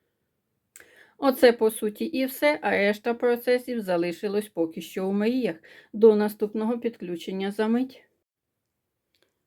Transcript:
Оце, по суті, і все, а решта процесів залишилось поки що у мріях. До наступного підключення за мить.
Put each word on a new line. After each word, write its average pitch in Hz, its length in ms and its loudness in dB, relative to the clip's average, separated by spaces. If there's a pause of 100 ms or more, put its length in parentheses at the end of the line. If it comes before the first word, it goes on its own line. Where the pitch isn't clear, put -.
(1160)
Оце, 262 340 6
по 226 200 2
суті, 214 340 -6
і 262 200 -2
все, 262 360 0
а 208 100 -2
решта 202 420 0
процесів 240 680 -2
залишилось 185 680 -2
поки 165 320 -4
що 190 260 -6
у 190 40 -2
мріях. 220 440 0 (380)
До 214 220 8
наступного 214 640 -2
підключення 190 720 -8
за 214 160 -2
мить. 247 380 -2 (1400)